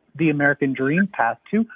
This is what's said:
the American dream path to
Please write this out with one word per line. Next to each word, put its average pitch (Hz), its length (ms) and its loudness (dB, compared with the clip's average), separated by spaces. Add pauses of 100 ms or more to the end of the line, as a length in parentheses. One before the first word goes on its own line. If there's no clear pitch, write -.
(160)
the 156 140 0
American 143 440 0
dream 143 340 0
path 117 300 -2 (140)
to 220 140 0 (100)